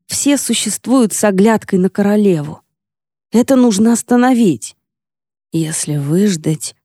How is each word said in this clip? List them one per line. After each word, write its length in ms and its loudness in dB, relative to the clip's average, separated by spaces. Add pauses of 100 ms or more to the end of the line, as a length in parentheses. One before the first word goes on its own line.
все 300 -2
существуют 760 -2
с 100 -4
оглядкой 540 2
на 120 2
королеву. 720 0 (720)
Это 240 2
нужно 380 2
остановить». 840 0 (760)
«Если 460 -6
выждать», — 880 -2